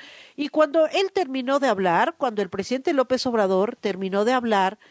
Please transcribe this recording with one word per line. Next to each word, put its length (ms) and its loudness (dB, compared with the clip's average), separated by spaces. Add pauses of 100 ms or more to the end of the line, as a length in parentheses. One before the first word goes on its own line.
(360)
y 140 -4
cuando 360 2
él 260 -2
terminó 460 -2
de 80 0
hablar, 500 2
cuando 260 -2
el 60 -4
presidente 440 -4
López 340 0
Obrador 480 0
terminó 500 -2
de 100 2
hablar, 440 0 (120)